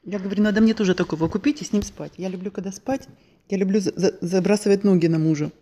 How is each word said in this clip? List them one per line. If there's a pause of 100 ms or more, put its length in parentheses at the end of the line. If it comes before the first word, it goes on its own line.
Я
говорю,
«Надо
мне
тоже
такого
купить
и
с
ним
спать».
Я
люблю,
когда
спать, (420)
я
люблю
за-,
за-,
забрасывать
ноги
на
мужа. (120)